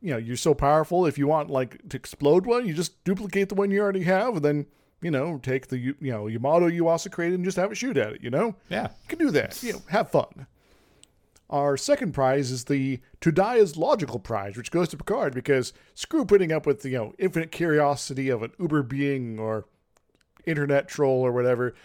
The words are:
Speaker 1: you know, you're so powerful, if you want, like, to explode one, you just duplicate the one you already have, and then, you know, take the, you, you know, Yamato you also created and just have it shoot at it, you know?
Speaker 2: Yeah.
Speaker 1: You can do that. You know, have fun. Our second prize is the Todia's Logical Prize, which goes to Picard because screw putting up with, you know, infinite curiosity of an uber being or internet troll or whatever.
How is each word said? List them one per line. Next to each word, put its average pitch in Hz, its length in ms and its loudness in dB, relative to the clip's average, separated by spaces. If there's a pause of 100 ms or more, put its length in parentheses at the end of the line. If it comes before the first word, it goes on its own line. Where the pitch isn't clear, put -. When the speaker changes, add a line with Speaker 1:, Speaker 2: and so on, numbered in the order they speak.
Speaker 1:
you 185 120 -6
know, 123 40 -2
you're 113 200 -6
so 151 180 4
powerful, 156 520 2
if 143 100 0
you 139 120 0
want, 151 220 0
like, 131 400 -4
to 135 60 -10
explode 151 500 2
one, 240 200 2
you 170 80 -4
just 165 300 -6
duplicate 196 440 0
the 202 60 -6
one 196 160 2
you 196 100 2
already 196 220 0
have, 190 340 2
and 147 80 -4
then, 147 220 2 (360)
you 170 100 -4
know, 143 280 -2
take 131 280 -4
the, 127 100 -4
you, 127 220 -4
you 139 100 -6
know, 107 160 -4
Yamato 135 400 2
you 170 220 2
also 165 200 0
created 175 280 -2
and 180 80 -4
just 185 120 -4
have 185 140 0
it 214 60 -10
shoot 240 200 -4
at 110 180 0
it, - 100 -16
you - 40 -6
know? 175 280 0 (120)
Speaker 2:
Yeah. - 200 -4
Speaker 1:
You - 200 -18
can 320 120 -8
do 294 100 4
that. - 320 0
You 233 120 -6
know, - 140 -14
have 185 220 0
fun. - 360 -2 (1000)
Our 143 280 0
second 262 360 0
prize 135 380 2
is 127 140 -6
the 135 340 -2 (220)
Todia's 190 560 4
Logical 170 420 0
Prize, 101 380 -6
which 120 160 -12
goes 170 160 0
to - 80 -10
Picard 202 360 -2
because 127 400 0 (220)
screw - 300 -2
putting 190 260 6
up 156 160 -2
with, 143 180 0
you 131 140 -4
know, 110 180 -6
infinite 165 360 -2
curiosity 143 800 0
of 117 120 0
an 117 160 -8
uber 151 240 0
being 131 560 -2
or 110 260 -4 (800)
internet 143 440 0
troll 135 360 2
or 127 60 2
whatever. 123 420 2 (120)